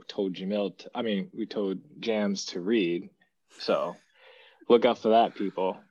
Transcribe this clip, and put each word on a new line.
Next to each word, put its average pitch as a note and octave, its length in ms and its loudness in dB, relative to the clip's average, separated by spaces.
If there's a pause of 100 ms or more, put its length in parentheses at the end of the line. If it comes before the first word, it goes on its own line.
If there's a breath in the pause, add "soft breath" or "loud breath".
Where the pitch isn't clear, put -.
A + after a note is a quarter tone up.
told G2 260 -4
Jamil, F#2+ 460 -4
to, - 140 -18
I A#2 100 -6
mean, G2 300 -2
we A2+ 120 -6
told G2 340 -4 (220)
Jams G#2 460 -2
to - 120 -8
read. F2 500 0 (500)
So F2 360 -2 (720 loud breath)
look A#2 160 6
out A#2 140 4
for - 120 0
that, A2 260 6
people. F#2 420 -4 (140)